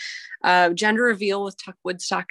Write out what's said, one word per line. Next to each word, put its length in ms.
Uh, 260
Gender 320
Reveal 400
with 140
Tuck 260
Woodstock 480